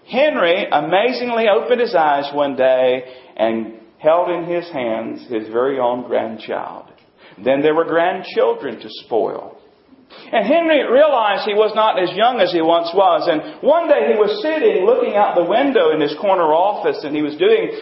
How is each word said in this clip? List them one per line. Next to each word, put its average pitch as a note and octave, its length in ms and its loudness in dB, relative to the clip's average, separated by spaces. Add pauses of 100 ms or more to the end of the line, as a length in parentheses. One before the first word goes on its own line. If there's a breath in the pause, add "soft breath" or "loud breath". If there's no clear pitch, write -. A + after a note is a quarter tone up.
(100)
Henry G#3 600 0
amazingly A3+ 800 0
opened A3+ 320 2
his A3+ 140 -2
eyes D3 380 0
one C#3+ 240 -2
day B2+ 480 2 (320 loud breath)
and A2+ 440 -2 (180)
held E3+ 320 2
in F3 140 -4
his E3+ 260 -6
hands A#2 580 -6
his A2 200 -6
very B2+ 300 0
own B2 280 -2
grandchild. A2 840 -6 (520 loud breath)
Then C3+ 200 0
there D3+ 120 2
were E3 100 2
grandchildren E3 960 -2
to A2 80 -16 (160)
spoil. G2+ 520 -4 (760 loud breath)
And G#3+ 140 0
Henry D#4 440 2
realized A#3 540 2
he G#3 100 -2
was G#3+ 200 2
not G#3+ 240 2
as F3+ 140 0
young A3+ 280 0
as F3+ 120 2
he F3 80 0
once E3+ 340 2
was. F3+ 340 4
And D#3 340 -4
one D#4+ 260 2
day A#3+ 240 2
he A3 60 0
was G#3 240 0
sitting A#3 420 0
looking A3 320 2
out G3+ 180 2
the F3 100 2
window G#3+ 460 2
in D#3 100 0
his D#3 200 -2
corner F#3+ 320 2
office, E3+ 520 0
and D3 120 -6
he D3+ 60 -2
was D3 140 -6
doing F#3+ 340 2 (120)